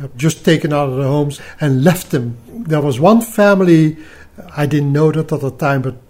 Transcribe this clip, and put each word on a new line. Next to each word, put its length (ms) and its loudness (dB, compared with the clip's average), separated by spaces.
just 300 -2
taken 260 2
out 180 -2
of 80 -6
their 100 -2
homes 320 -2
and 240 0
left 280 0
them. 260 -4
There 140 0
was 180 -2
one 220 4
family, 760 2
I 120 -2
didn't 240 0
know 200 2
that 200 -4
at 100 -2
the 100 -4
time, 300 -2
but 140 -6